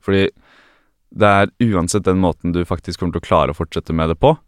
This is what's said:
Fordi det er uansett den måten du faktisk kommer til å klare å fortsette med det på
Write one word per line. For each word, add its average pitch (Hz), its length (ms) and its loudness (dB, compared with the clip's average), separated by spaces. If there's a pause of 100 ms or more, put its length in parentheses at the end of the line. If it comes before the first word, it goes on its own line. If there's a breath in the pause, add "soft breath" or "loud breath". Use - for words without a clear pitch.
Fordi 98 240 2 (840 soft breath)
det 104 160 2
er 101 220 4 (100)
uansett 98 440 0
den 92 160 2
måten 87 320 -2
du 87 120 -2
faktisk 85 360 -8
kommer 87 180 -4
til - 60 -8
å - 40 -18
klare 76 220 2
å 73 80 -8
fortsette 80 340 -8
med 80 180 -2
det 82 100 -4
på 151 160 2 (120)